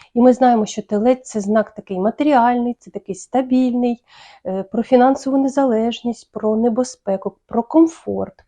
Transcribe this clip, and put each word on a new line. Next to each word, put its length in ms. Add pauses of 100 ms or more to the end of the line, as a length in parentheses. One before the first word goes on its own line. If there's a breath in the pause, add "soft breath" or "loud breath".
(140 soft breath)
І 80
ми 120
знаємо, 320
що 160
Телець — 480
це 100
знак 360
такий 240
матеріальний, 800
це 120
такий 240
стабільний, 880 (420 loud breath)
е, 180
про 200
фінансову 540
незалежність, 920
про 240
небезпеку, 800 (100)
про 180
комфорт, 840